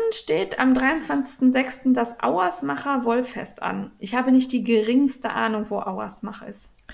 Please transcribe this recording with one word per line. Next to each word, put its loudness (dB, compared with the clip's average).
steht -2
am 4
dreiundzwanzigsten 0
sechsten 0
das 0
Auersmacher -2
Wollfest -2
an. -6
Ich -6
habe 2
nicht 6
die 0
geringste 2
Ahnung, -2
wo -2
Auersmach -8
ist. -16